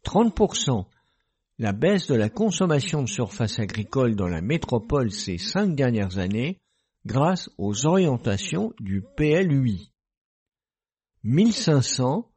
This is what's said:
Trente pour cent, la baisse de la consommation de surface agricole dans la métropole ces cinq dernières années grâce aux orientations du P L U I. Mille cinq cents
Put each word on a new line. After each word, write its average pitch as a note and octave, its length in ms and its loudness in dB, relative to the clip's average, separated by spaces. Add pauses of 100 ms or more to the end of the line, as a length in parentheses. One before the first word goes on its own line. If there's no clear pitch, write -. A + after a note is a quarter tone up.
Trente A3 320 2
pour - 220 2
cent, A2+ 320 -2 (680)
la G#2+ 140 -2
baisse D#3+ 340 2
de - 80 2
la G#2+ 140 2
consommation E3 760 0
de B2 60 -4
surface - 500 -4
agricole A2+ 560 -2
dans G2 140 -2
la E2+ 120 -2
métropole B2 680 -2
ces F#2 280 -6
cinq F#3 360 -2
dernières A2 440 0
années A2 420 -4 (460)
grâce D3 520 0
aux G#2 280 -2
orientations D#3+ 920 0
du G2 240 -4 (140)
P D3+ 140 2
L E3+ 220 2
U C3+ 160 2
I. F#2 220 -4 (1300)
Mille F3+ 280 4
cinq D3 300 2
cents C3 540 -2